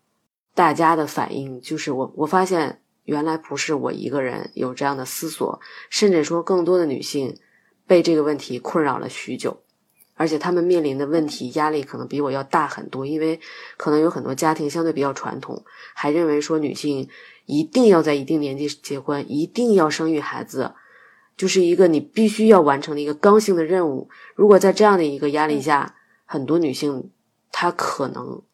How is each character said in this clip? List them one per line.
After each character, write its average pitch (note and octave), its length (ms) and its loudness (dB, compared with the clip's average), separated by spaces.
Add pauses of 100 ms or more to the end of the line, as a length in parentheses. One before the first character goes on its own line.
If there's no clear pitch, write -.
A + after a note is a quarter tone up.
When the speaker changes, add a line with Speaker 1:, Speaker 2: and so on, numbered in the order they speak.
(540)
Speaker 1:
大 E3 180 4
家 E3 220 2
的 D#3 100 0
反 - 320 -6
应 C3 240 -10
就 D#3+ 160 -8
是 D3+ 140 -8
我， B2+ 280 -6
我 D3 60 -2
发 F#3 200 2
现 E3+ 360 -2 (220)
原 D3 220 -4
来 D#3+ 120 -2
不 D#3+ 200 -10
是 D#3 180 -2
我 B2+ 180 -4
一 G#2 160 -8
个 C3+ 140 -2
人 B2 320 -8
有 B2+ 180 -4
这 C3+ 120 -6
样 C#3 120 -2
的 C3 80 -8
思 - 240 -10
索， - 320 -6 (300)
甚 G#3 220 2
至 D#3+ 100 4
说 E3 180 -4
更 F3+ 240 0
多 F3+ 140 2
的 E3+ 80 2
女 C3+ 160 -4
性 C3+ 340 -6 (480)
被 F3+ 160 6
这 E3 140 2
个 D#3 80 2
问 C#3+ 160 -2
题 B2 220 -10
困 E3 240 -2
扰 C#3 120 0
了 - 120 -8
许 - 280 -10
久， - 280 -8 (500)
而 D#3+ 140 -2
且 D#3 100 -2
她 F3+ 140 -4
们 F3 100 0
面 F3 220 2
临 C3+ 120 -4
的 C#3+ 80 -4
问 D#3 220 0
题 B2+ 260 -10
压 D#3 160 0
力 D3+ 140 -2
可 C3 160 -14
能 B2+ 80 -10
比 C3+ 140 -6
我 C#3+ 100 -2
要 C#3 140 -4
大 D3+ 240 0
很 - 200 -12
多， C3 160 -8
因 D3+ 140 -4
为 D#3+ 220 -2 (360)
可 - 140 -2
能 D3+ 80 4
有 D#3 100 4
很 C#3+ 140 -4
多 B2+ 100 -6
家 D#3 220 0
庭 D#3 160 -4
相 E3 140 -4
对 E3 80 0
比 C3+ 80 -4
较 C#3 120 0
传 - 280 -10
统， - 240 -14 (300)
还 D3 180 -2
认 E3 160 2
为 D3 120 2
说 D#3 200 -2
女 D3 120 -2
性 C3+ 360 -6 (380)
一 D3 180 0
定 A#3+ 240 4
要 E3+ 120 8
在 D3+ 140 2
一 C#3 100 -2
定 D#3 160 -2
年 C#3 160 -4
纪 D3 120 -4
结 C#3+ 320 -10
婚， C#3+ 280 -4
一 D3 200 -2
定 A#3 260 2
要 D#3 160 6
生 D#3+ 220 -2
育 D3+ 80 -2
孩 B2 240 -8
子， B2+ 300 -6 (600)
就 F#3+ 140 -2
是 F#3+ 140 2
一 F3 120 4
个 F3+ 140 6
你 D#3 100 2
必 A3 300 0
须 G#3+ 200 4
要 G3 120 10
完 C#3+ 200 2
成 D3+ 140 -8
的 D3 60 -4
一 D3 60 -6
个 D3 80 -4
刚 G#3 260 6
性 G3+ 160 2
的 D#3+ 80 0
任 F3 240 0
务。 C3 220 -6 (240)
如 G3+ 120 4
果 G3+ 120 10
在 F#3+ 120 6
这 G3 140 4
样 G3+ 140 6
的 E3 60 2
一 C#3 140 -2
个 C#3+ 120 -2
压 D3+ 160 0
力 D3 160 0
下， C#3 340 0
Speaker 2:
嗯。 - 20 -20 (280)
Speaker 1:
很 C#3 200 -6
多 D#3 120 0
女 D3 160 0
性 C#3 360 -6 (400)
她 F3 200 -2
可 - 380 -4
能 B2+ 340 -12 (120)